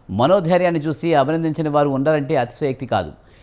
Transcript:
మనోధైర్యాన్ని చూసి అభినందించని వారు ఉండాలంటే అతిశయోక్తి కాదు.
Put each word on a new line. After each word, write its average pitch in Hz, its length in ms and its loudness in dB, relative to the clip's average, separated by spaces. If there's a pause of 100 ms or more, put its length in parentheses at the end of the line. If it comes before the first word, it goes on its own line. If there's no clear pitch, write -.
(100)
మనోధైర్యాన్ని 170 760 2
చూసి 160 280 -4
అభినందించని 156 560 0
వారు 147 200 2
ఉండాలంటే 139 460 0
అతిశయోక్తి 131 500 -4
కాదు. 92 260 -2 (320)